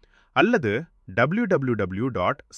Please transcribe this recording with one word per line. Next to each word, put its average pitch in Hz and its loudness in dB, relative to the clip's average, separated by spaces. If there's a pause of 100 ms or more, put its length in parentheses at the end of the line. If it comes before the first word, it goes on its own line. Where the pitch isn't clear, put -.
(320)
அல்லது 156 2 (420)
டபிள்யூ 160 2
டபிள்யூ 139 0
டபிள்யூ 101 -4
டாட் 101 -2 (160)